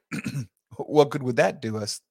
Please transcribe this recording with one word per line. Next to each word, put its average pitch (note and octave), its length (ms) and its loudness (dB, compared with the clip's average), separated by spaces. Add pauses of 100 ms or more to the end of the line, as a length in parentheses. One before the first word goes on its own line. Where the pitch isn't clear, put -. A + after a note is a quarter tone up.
(120)
<clears throat> - 640 -10
"What C#3 340 4
good C#3+ 120 -4
would B2 140 -2
that E3 240 2
do A2 160 -4
us?" G#2 240 -6 (100)